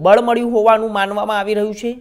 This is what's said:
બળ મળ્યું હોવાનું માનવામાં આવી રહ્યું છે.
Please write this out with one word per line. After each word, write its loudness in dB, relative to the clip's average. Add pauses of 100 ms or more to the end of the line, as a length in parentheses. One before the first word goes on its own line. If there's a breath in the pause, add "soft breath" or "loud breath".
બળ 6
મળ્યું -2
હોવાનું 2
માનવામાં -4
આવી -4
રહ્યું -4
છે. -10